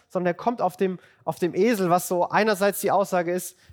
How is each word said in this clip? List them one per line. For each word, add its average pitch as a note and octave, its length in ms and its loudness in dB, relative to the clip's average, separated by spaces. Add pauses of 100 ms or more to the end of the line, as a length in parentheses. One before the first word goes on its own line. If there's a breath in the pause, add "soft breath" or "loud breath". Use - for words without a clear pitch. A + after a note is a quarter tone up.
sondern F3+ 220 -2
er E3+ 60 -10
kommt A#3+ 240 -4
auf F3+ 140 -2
dem, F#3 240 -2 (240 soft breath)
auf D3+ 160 -6
dem E3+ 140 -2
Esel, F#3+ 360 2
was F3 180 2
so F3+ 220 0
einerseits G3+ 520 2
die G3+ 100 0
Aussage F3 400 0
ist, F#3 260 -6 (140 soft breath)